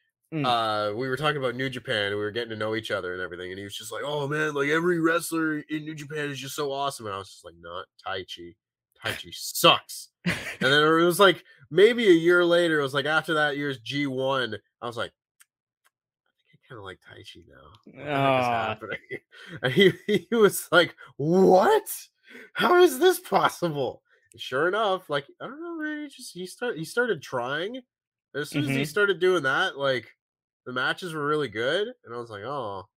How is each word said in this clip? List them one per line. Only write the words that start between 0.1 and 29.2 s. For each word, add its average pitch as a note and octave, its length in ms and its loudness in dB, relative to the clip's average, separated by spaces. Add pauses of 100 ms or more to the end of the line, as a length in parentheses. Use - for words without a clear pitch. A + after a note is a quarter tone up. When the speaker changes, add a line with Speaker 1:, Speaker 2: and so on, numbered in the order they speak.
Speaker 1:
Mm. D3 120 -2
Speaker 2:
uh, G#2+ 500 0
we C3 140 -4
were C3 80 -2
talking D3 200 -2
about B2 180 -4
New C3 140 -4
Japan, A#2 380 -2
and G#2 80 -2
we G#2 80 -4
were G#2 80 -4
getting A#2 200 -6
to A2 40 -6
know A2 200 -4
each A2 140 -6
other F#2 240 -4
and F#2 80 -8
everything, F2+ 300 -10
and F#2 80 -10
he G2+ 60 -10
was G2+ 100 -12
just - 160 -12
like, G#2+ 140 -8
"Oh, C#3+ 240 -4
man, D3+ 240 -2
like, C#3+ 160 -2
every E3+ 300 2
wrestler D#3+ 600 0
in D3+ 240 -8
New D#3 100 -12
Japan D3 360 -8
is C3+ 100 -8
just C3 160 -10
so D3 160 -4
awesome," C#3 340 -4
and G2+ 80 -6
I G2 60 -6
was F#2+ 100 -12
just - 160 -20
like, E2+ 140 -20
"Not E2+ 260 -12 (180)
Tai F#2+ 200 -6
Chi. E2+ 320 -16 (480)
Tai A2 100 -4
Chi - 200 -12
sucks." - 760 0 (160)
Speaker 1:
<laughs> F3 120 -2 (260)
Speaker 2:
And C3 80 4
then D3 120 6
it D#3+ 220 4
was, F3 140 2
like, F#3+ 240 6 (280)
maybe A3 360 6
a F3+ 40 10
year F3 340 6
later, E3+ 340 4
it C#3+ 40 2
was, C3+ 100 -4
like, C#3 140 -2
after D#3 260 0
that D3 240 2
year's C#3+ 220 -4
G C3+ 280 -4
one, C3 480 -2 (260)
I - 40 -10
was A#2+ 100 -8
like, G2+ 160 -6
"I - 1400 -20
think - 140 -20
I - 60 -20
kinda A2 140 -16
like F2+ 180 -14
Tai - 220 -20
Chi - 240 -20
now. C2+ 240 -20 (140)
What - 100 -20
the C3+ 40 -18
heck C#3 420 2
is B2 60 0
Speaker 1:
Aw. A2+ 200 0
Speaker 2:
happening?" G#2+ 320 -8 (360)
<laughs> - 280 -12
And B2+ 100 0
he, F3 200 6 (360)
he A#3 60 0
was G3+ 360 4
like, E3 240 4 (220)
"What? F#3 720 6 (640)
How F4 280 4
is C#4 180 6
this F4+ 200 4
possible?" C#3+ 840 0 (320)
And G#2+ 80 -20
sure C#3 280 -2
enough, G3 400 -2
like, C#3+ 160 -2 (160)
I D3+ 60 -10
don't C#4+ 140 -14
know, E4+ 160 -12
man, D4+ 260 -8
he D4 40 -12
just, C4 260 -18
he F3+ 120 -10
start-, A#3 320 -8
he D#3+ 80 -6
started A3+ 360 -2
trying. D3 560 -6
And B3 60 -14 (580)
as D3 80 -10
soon D3 140 -2
as C3 60 -2
he C3+ 60 0
Speaker 1:
Mm-hmm. C#3 100 0
Speaker 2:
started G3 340 2
doing F3+ 240 2